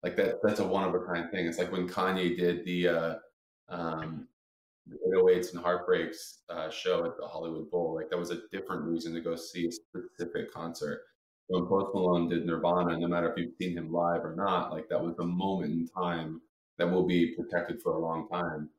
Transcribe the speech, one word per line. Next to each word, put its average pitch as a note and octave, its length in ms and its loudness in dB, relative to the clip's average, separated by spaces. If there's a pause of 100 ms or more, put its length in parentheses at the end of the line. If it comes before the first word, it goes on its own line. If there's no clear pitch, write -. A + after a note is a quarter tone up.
like, F2 120 -2
that, - 280 4
that's G#2+ 160 4
a G2 60 2
one F#2+ 220 2
of F2+ 80 0
a F2+ 40 4
kind E2+ 300 -4
thing. F#2 160 -2
It's E2 120 -2
like F2+ 140 0
when F2+ 160 -2
Kanye F#2 500 2
did F2 280 2
the, F2 220 2
uh, E2 280 2 (540)
um, D#2+ 580 -6 (600)
the - 80 -16
eight F#2 200 0
oh F#2 140 8
eights F2+ 240 4
and F2 80 -8
Heartbreaks, F2 760 0 (100)
uh, E2 200 -6
show E2+ 360 0
at E2 120 -6
the D#2+ 100 -8
Hollywood D#2+ 420 -6
Bowl. E2 260 0
Like, D#2 140 -6
that F2+ 80 0
was E2+ 140 -4
a E2+ 80 -4 (120)
different F#2 320 -6
reason E2 300 -2
to E2+ 80 -4
go E2 140 -2
see E2+ 320 -4
a D#2+ 40 0
specific - 800 -8
concert. - 520 -6 (440)
When F2+ 200 0
Post G2 260 2
Malone F2+ 360 4
did E2+ 160 2
Nirvana, E2+ 520 2
no E2+ 100 0
matter E2+ 240 2
if - 60 -4
you've E2+ 240 -4
seen F2+ 160 -2
him D#2+ 140 -6
live E2+ 340 2
or E2 100 -6
not, F#2 360 0
like, E2 180 -6
that E2+ 120 2
was E2 180 -2
a E2+ 60 0
moment F2+ 480 0
in E2 140 0
time E2 540 -4 (360)
that E2+ 120 2
will F#2 160 4
be E2+ 300 4
protected E2+ 460 -4
for E2+ 120 0
a D#2+ 60 0
long D#2+ 280 -2
time E2 520 -4